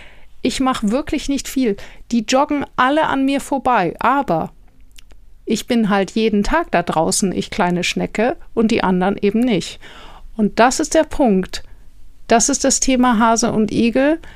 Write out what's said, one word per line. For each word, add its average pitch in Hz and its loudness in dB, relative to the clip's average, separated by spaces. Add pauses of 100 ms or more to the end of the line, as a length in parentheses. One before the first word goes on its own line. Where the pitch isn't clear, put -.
(440)
ich - 0
mach 262 0
wirklich 262 -2
nicht 277 -2
viel. 240 0 (340)
Die 233 0
joggen 285 0 (120)
alle 294 2
an 269 0
mir 277 0
vorbei, 233 0
aber 240 0 (920)
ich - -2
bin 233 2
halt 196 0
jeden 220 2
Tag 330 0
da 175 2
draußen, 180 0
ich - -4
kleine 175 0
Schnecke, 214 -2 (160)
und - 2
die 226 2
anderen 185 0
eben 208 0
nicht. 233 -2 (580)
Und 214 0
das 247 4
ist 311 -2
der 320 4
Punkt. 214 0 (640)
Das 226 4
ist - -2
das 269 2
Thema 247 4
Hase 226 4
und 214 0
Igel. 262 2 (160)